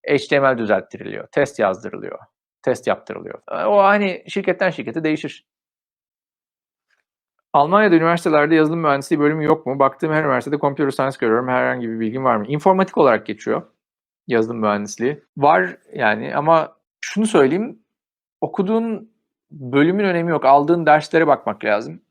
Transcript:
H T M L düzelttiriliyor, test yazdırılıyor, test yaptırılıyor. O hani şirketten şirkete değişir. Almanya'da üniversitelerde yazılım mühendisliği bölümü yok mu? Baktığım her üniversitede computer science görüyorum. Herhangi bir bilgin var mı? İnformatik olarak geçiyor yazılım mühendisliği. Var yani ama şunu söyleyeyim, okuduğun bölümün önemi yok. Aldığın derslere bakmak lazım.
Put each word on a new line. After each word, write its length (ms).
H 220
T 120
M 140
L 40
düzelttiriliyor, 680
test 320
yazdırılıyor, 600
test 240
yaptırılıyor. 520
O 120
hani 500
şirketten 420
şirkete 340
değişir. 420
Almanya'da 420
üniversitelerde 600
yazılım 260
mühendisliği 400
bölümü 240
yok 220
mu? 120
Baktığım 340
her 100
üniversitede 360
computer 320
science 300
görüyorum. 280
Herhangi 400
bir 120
bilgin 240
var 120
mı? 120
İnformatik 500
olarak 280
geçiyor 360
yazılım 320
mühendisliği. 640
Var 400
yani 420
ama 400
şunu 260
söyleyeyim, 520
okuduğun 720
bölümün 540
önemi 260
yok. 140
Aldığın 420
derslere 400
bakmak 380
lazım. 460